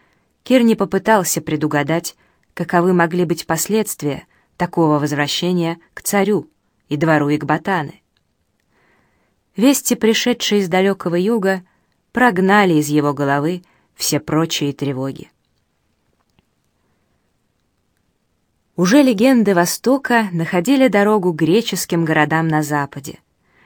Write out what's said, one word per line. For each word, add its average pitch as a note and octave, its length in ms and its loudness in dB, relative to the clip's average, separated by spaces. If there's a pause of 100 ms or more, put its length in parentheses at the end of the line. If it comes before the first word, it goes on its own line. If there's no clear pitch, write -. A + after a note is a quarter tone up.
(420)
Кир B3 220 2
не A3+ 100 4
попытался F#3+ 680 0
предугадать, D3+ 760 -4 (360)
каковы F3 400 0
могли F3 320 0
быть E3 220 -4
последствия E3 800 -4 (320)
такого E3+ 400 0
возвращения E3 800 -2 (160)
к - 80 -18
царю G3+ 480 0 (400)
и D3 80 -2
двору D3+ 360 2
Экбатаны. D#3 680 -4 (1500)
Вести, A#3+ 400 2
пришедшие A3 680 0
из F3+ 60 -6
далёкого F#3+ 460 0
юга, F#3+ 480 0 (500)
прогнали G3 640 4
из D3 140 2
его D3 240 2
головы C#3+ 500 -2 (320)
все - 240 -2
прочие D3+ 540 -2
тревоги. C3+ 580 -8 (3500)
Уже F#3 260 4
легенды A#3 520 2
Востока A3+ 800 0
находили F#3 560 2
дорогу G3+ 440 2
греческим E3+ 720 0
городам D#3 420 0
на D#3 140 0
западе, C#3+ 560 -6 (460)